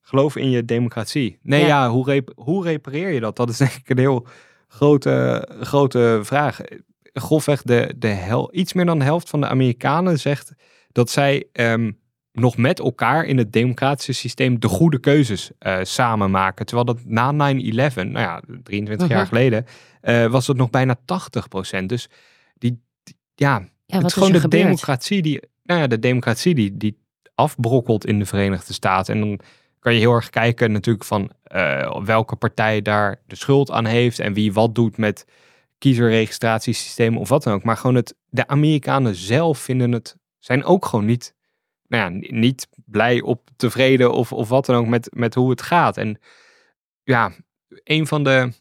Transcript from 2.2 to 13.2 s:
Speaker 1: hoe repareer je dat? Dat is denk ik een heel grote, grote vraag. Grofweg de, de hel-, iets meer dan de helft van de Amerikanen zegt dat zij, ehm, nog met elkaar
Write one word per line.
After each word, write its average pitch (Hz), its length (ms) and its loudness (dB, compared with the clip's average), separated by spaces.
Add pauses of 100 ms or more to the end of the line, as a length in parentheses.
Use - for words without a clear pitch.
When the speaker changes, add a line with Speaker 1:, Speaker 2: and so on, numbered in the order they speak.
Speaker 1:
hoe 175 280 -4
repareer 160 460 -6
je 135 100 -2
dat? 110 160 -6
Dat 120 120 0
is 117 80 -6
denk 135 160 0
ik - 160 -18
een 127 100 0
heel 127 280 2 (420)
grote, 135 800 2 (120)
grote 120 600 2
vraag. 139 380 -4 (520)
Grofweg 147 500 0
de, 120 340 0
de 120 120 -4
hel-, 104 440 -2
iets 175 200 -2
meer 180 120 0
dan 165 140 0
de 135 60 0
helft 165 260 -2
van 147 100 -2
de 139 80 0
Amerikanen 139 720 0
zegt - 340 -4 (400)
dat 120 180 2
zij, 143 420 0
ehm, 113 400 0 (400)
nog 120 240 2
met 139 240 2
elkaar 135 440 0